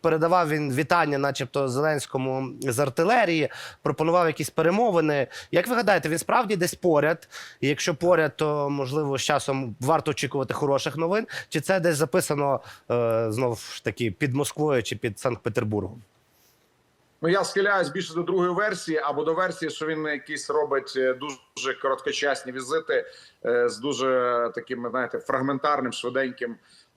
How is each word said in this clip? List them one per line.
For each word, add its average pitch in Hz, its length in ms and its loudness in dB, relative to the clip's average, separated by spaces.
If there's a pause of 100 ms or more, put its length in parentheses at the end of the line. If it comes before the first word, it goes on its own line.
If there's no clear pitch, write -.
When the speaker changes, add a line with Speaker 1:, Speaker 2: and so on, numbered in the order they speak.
Speaker 1:
передавав 165 480 4
він 147 240 0
вітання 147 460 2
начебто 139 500 -2
Зеленському 135 840 -2 (100)
з 127 180 -2
артилерії, 165 680 2 (340)
пропонував 165 440 2
якісь 151 240 -2
перемовини. 165 760 2 (240)
Як 180 180 2
ви 247 60 0
гадаєте, 196 340 4
він 160 100 0
справді 220 380 0
десь 170 180 0
поряд? 156 540 2 (320)
І 131 80 2
якщо 151 260 0
поряд, 160 420 4
то, 147 340 0
можливо, 139 480 -2
з - 40 -4
часом 135 580 0
варто 151 300 2
очікувати 135 440 -2
хороших 139 420 0
новин? 185 300 0 (220)
Чи 165 120 -2
це 190 200 2
десь 165 160 4
записано, 143 640 0 (300)
е, 117 420 2
знову 123 220 0
ж - 300 -12
таки, 113 260 -2
під 127 240 -2
Москвою 143 480 0
чи - 140 -8
під 107 220 -6
Санкт-Петербургом? 107 840 -2 (1200)
Speaker 2:
Ну, 160 60 2
я 185 160 4
схиляюсь 196 440 2
більше 160 260 -6
до 170 80 0
другої 180 280 2
версії, 180 480 -2
або 147 260 -2
до 160 100 0
версії, 170 360 -2
що 156 160 -8
він 156 200 -4
якісь 147 440 -6
робить, 147 460 0
е, 131 180 2 (420)
дуже 131 180 -4
короткочасні 135 800 -2
візити, 135 520 -2 (420)
е, 120 220 4
з 107 100 -4
дуже 123 760 0
таким, 120 360 -8
знаєте, 120 280 -4
фрагментарним, 131 720 0
швиденьким, 123 640 -4 (400)